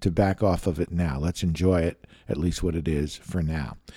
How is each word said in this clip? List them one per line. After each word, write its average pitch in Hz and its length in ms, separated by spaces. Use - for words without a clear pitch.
to 98 100
back 95 320
off 92 240
of 80 120
it 85 120
now. 82 280
Let's 82 240
enjoy 87 380
it, 85 240
at - 100
least 85 260
what 85 120
it 80 120
is 76 280
for - 260
now." 78 360